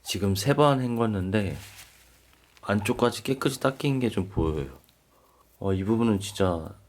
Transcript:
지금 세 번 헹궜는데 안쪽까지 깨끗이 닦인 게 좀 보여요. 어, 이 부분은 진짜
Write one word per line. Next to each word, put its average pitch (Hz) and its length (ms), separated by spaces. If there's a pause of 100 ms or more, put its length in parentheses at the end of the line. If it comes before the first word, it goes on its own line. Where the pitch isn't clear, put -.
지금 98 320
세 139 180
번 143 260
헹궜는데 107 760 (1040)
안쪽까지 104 640
깨끗이 135 340
닦인 135 400
게 123 100
좀 98 200
보여요. 78 500 (800)
어, 98 140
이 95 100
부분은 110 380
진짜 90 520 (160)